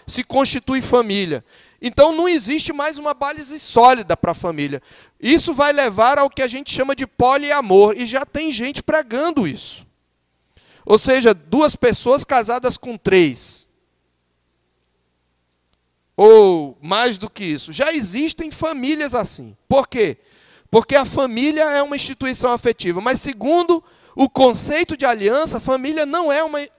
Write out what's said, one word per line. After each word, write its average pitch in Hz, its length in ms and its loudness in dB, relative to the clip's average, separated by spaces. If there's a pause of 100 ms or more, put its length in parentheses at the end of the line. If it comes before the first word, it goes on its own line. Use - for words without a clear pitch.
se - 180 -4
constitui 262 580 -2
família. 202 600 0 (380)
Então 285 340 4
não 339 120 0
existe 311 460 -2
mais 294 240 -6
uma 294 160 -4
base 285 460 -8
sólida 233 580 4
para - 140 -4
a 160 40 -8
família. 147 460 -6 (380)
Isso 311 340 0
vai 285 180 2
levar 254 460 2
ao 277 120 2
que 269 120 -8
a 254 60 -2
gente 262 240 -10
chama 269 240 -4
de 262 100 -8
poliamor, 247 920 2
e 247 100 -6
já 262 200 -6
tem 311 260 -6
gente 247 300 -8
pregando 294 640 -2
isso. - 380 -10 (1000)
Ou 214 120 4
seja, 254 360 4
duas 185 420 0
pessoas 247 480 0
casadas 240 540 -2
com 240 200 -12
três. 175 720 0 (2500)
Ou 190 640 8
mais 202 360 -2
do 202 120 -12
que - 140 -14
isso. 156 300 -6
Já 277 200 -2
existem 294 560 -6
famílias 294 640 -6
assim. 151 420 -8 (120)
Por 269 200 2
quê? 190 300 -4 (540)
Porque - 240 2
a 277 100 4
família 277 580 -2
é 285 200 0
uma 285 120 -6
instituição 262 560 -4
afetiva. 196 500 -4
Mas 240 200 -2
segundo 330 600 0 (320)
o - 140 2
conceito 294 680 0
de 269 100 -4
aliança, 240 520 0
a 220 40 -12
família 269 440 -4
não 311 260 -2
é 302 120 -2
uma 302 160 -6 (200)